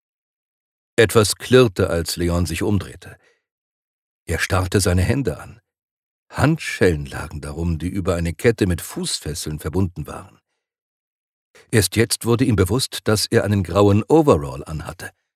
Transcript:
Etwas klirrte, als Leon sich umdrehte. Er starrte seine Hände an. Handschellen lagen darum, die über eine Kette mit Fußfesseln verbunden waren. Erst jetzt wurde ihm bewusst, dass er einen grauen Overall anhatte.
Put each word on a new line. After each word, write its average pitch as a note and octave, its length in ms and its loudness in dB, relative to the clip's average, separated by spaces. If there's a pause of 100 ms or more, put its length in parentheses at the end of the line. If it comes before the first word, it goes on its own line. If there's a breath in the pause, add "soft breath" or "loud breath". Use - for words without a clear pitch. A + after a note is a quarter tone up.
(960)
Etwas A2 400 4
klirrte, A#2 520 4
als E2 280 -4
Leon F2 300 0
sich E2 160 -6
umdrehte. F#2+ 540 -4 (1120)
Er E2 120 -2
starrte F#2 420 0
seine F2+ 220 2
Hände A#2 360 0
an. - 220 -20 (720)
Handschellen F#2 760 0
lagen D2 340 -12
darum, D#2 380 -4
die F2 100 -6
über F#2+ 280 -2
eine E2+ 180 -4
Kette A2 320 0
mit F2+ 140 0
Fußfesseln - 800 -8
verbunden E2 460 -4
waren. - 340 -16 (1300 soft breath)
Erst - 260 0
jetzt - 280 0
wurde A#2 200 0
ihm G#2 120 2
bewusst, G2+ 520 -2
dass G#2+ 180 0
er - 180 0
einen G2+ 180 0
grauen G2+ 460 2
Overall A2+ 560 2
anhatte. - 480 -12 (240)